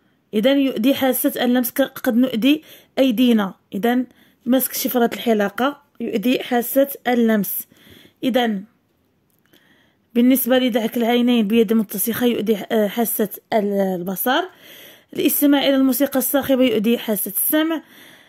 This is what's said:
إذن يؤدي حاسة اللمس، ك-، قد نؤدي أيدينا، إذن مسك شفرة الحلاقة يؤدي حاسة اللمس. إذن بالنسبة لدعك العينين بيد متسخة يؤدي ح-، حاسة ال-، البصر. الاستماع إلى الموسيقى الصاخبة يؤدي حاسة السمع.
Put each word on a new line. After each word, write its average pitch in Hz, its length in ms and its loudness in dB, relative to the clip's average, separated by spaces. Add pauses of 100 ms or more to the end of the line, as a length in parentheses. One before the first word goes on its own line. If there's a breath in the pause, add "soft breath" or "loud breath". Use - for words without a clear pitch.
(340)
إذن 254 240 2
يؤدي 269 360 0
حاسة 262 520 -2
اللمس، 247 260 0
ك-، - 100 -4
قد 262 340 -2
نؤدي 254 480 2 (360 loud breath)
أيدينا، 240 540 2 (200)
إذن 240 320 -2 (400 soft breath)
مسك 254 280 0
شفرة 247 400 0
الحلاقة 226 680 -2 (180)
يؤدي 233 400 -2
حاسة 262 480 0 (200)
اللمس. 226 600 0 (560 soft breath)
إذن 226 400 -2 (1500 soft breath)
بالنسبة 254 460 2
لدعك 240 380 -2
العينين 240 500 2
بيد 226 260 4
متسخة 226 520 -2
يؤدي 220 320 0
ح-، - 160 -8
حاسة 214 560 -2 (240)
ال-، 196 460 0
البصر. 220 440 -4 (680 loud breath)
الاستماع 285 540 2
إلى 277 80 2
الموسيقى 269 440 0
الصاخبة 262 440 0
يؤدي 233 340 2
حاسة 208 340 -6
السمع. 311 520 -2 (460 loud breath)